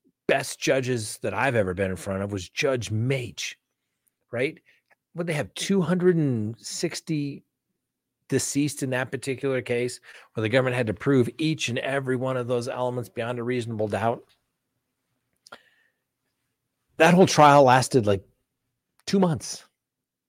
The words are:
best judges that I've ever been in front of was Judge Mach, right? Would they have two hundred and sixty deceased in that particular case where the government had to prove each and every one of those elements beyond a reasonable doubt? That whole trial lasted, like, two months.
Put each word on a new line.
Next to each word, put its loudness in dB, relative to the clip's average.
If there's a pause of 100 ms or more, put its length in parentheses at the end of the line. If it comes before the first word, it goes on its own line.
(280)
best -2
judges -2
that -4
I've 0
ever 0
been -2
in -6
front -6
of -6
was -8
Judge -2
Mach, -4 (920)
right? -6 (560)
Would -6
they -4
have -4
two 0
hundred 2
and 0
sixty -8 (840)
deceased -2
in -6
that -4
particular -4
case -4 (320)
where -4
the -2
government 2
had 0
to -2
prove 2
each -4
and -4
every -4
one -4
of -6
those -4
elements -6
beyond -6
a -6
reasonable -4
doubt? -2 (2750)
That 6
whole 8
trial 8
lasted, 4
like, 2 (800)
two 0
months. -2 (640)